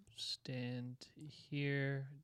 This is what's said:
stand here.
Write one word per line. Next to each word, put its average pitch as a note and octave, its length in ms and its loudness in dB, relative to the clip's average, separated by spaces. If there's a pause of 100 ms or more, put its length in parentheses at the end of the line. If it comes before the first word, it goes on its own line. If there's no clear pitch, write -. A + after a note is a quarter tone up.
(180)
stand B2 1000 -4
here. C#3 960 2 (140)